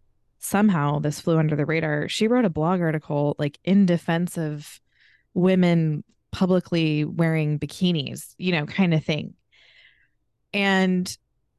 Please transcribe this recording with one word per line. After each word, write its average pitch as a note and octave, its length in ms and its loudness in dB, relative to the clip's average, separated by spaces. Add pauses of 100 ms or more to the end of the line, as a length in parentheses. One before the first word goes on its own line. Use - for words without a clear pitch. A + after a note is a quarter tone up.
(380)
somehow D#3+ 600 0
this D3 220 -4
flew E3 180 2
under D#3 160 0
the D3 100 -2
radar. D#3 420 -2
She - 200 -2
wrote B3 180 2
a G3+ 40 2
blog E3 320 0
article, D3+ 580 -2
like, D3 240 -4
in G3 220 4
defense F3 520 0
of D3+ 420 -8 (540)
women F3 680 2 (280)
publicly E3+ 720 0
wearing D#3+ 540 0
bikinis, D#3 800 -4
you F3+ 140 -2
know, D3+ 140 -2
kind F3 280 0
of D#3 100 0
thing. - 300 -6 (1200)
And F#3+ 640 0 (420)